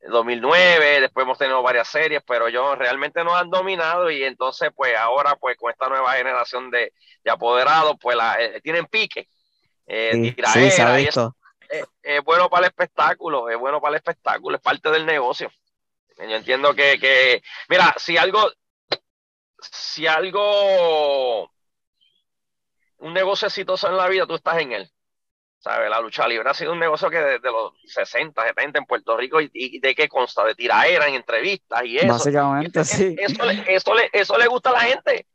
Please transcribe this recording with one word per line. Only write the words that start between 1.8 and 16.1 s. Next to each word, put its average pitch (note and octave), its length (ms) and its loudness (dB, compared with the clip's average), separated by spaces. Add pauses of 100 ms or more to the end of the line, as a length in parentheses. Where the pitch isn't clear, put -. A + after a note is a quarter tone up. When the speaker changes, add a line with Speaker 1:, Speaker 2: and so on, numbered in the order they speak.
Speaker 1:
series, D3+ 380 -2
pero A#2 220 0
ellos B2+ 320 -2
realmente C#3 440 -4
nos F3 160 0
han F3 120 -4
dominado F3+ 580 -2
y C#3+ 140 -4
entonces, C3 520 -4
pues, B2 220 0
ahora, C#3 380 2
pues, B2+ 220 -4
con A#2 120 -6
esta B2+ 180 -6
nueva C3 260 0
generación B2+ 580 -4
de, A#2 220 -2 (300)
de A2+ 80 -2
apoderados, C3+ 720 2
pues, A#2+ 160 0
la, A2+ 220 0
eh, A2 220 -4
tienen D#3+ 260 -4
pique, - 400 -6 (580)
eh, A2+ 280 -4
Speaker 2:
Sí, A#2 160 0
sí, B2 60 -10
Speaker 1:
tiraera, C3 360 4
Speaker 2:
se B2+ 100 4
ha B2 180 4
Speaker 1:
y C#3 60 2
eso B2+ 300 -2
Speaker 2:
visto. - 0 - (340)
Speaker 1:
es, D3+ 160 -8 (160)
es D3 220 -4
bueno F3 260 4
para F3+ 160 4
el F3+ 60 2
espectáculo, D#3 800 -2
es A#2 100 -2
bueno C#3 200 -2
para D3 120 -2
el D3+ 60 -2
espectáculo, D3 580 -4
es - 80 -8
parte C#3+ 260 -2
del D#3 160 2
negocio. D3+ 460 -2 (640)